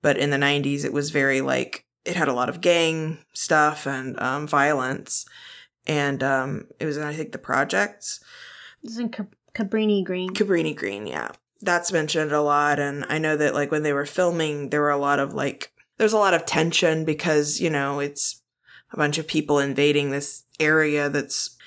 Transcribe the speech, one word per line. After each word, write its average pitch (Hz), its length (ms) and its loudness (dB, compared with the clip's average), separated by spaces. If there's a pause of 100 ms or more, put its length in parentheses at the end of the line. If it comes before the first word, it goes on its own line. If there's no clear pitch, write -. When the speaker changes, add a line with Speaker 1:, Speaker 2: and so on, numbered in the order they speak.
Speaker 1:
but 143 160 2
in 147 120 2
the 143 80 2
nineties, 143 460 0
it 135 100 -2
was 143 180 -2
very, 135 280 2
like, 131 460 -2 (180)
it - 140 -4
had 160 100 0
a 135 60 0
lot 123 160 0
of 170 120 -8
gang 160 580 2 (140)
stuff 151 540 2
and, 131 340 -6
um, 139 260 -2
violence, 143 800 0 (640)
and, 143 340 0
um, 135 460 -2 (120)
it - 60 -4
was 147 120 -4
in, 151 60 -6
I 151 120 -6
think, 156 160 -8
the - 80 -12
projects. - 800 -2 (640)
Speaker 2:
It 226 60 -12
was 226 100 -12
in 233 100 -2
Cab-, 214 240 -10 (220)
Cabrini 214 480 0
Green. 185 280 -4
Speaker 1:
Cabrini 175 440 0
Green, 101 320 -6
yeah. 65 220 -6 (320)
That's 175 320 0
mentioned 156 400 0
a 147 80 2
lot, 147 380 2
and 143 280 -4
I 156 100 -2
know 156 200 0
that, 147 160 2
like, 143 180 0
when 151 120 0
they 147 100 0
were 143 120 0
filming, 156 680 0
there 147 100 2
were 147 100 2
a 143 60 2
lot 143 220 2
of, 139 140 -2
like, 139 380 -4 (260)
there's 214 160 4
a 220 60 4
lot 190 140 6
of 165 120 2
tension 160 600 2
because, 151 560 0
you 160 80 2
know, 143 320 -2
it's - 400 -4 (500)
a - 60 -12
bunch 147 200 0
of 160 100 -6
people 151 320 2
invading 143 520 2
this 139 320 -2 (160)
area 151 500 2
that's - 460 -4 (120)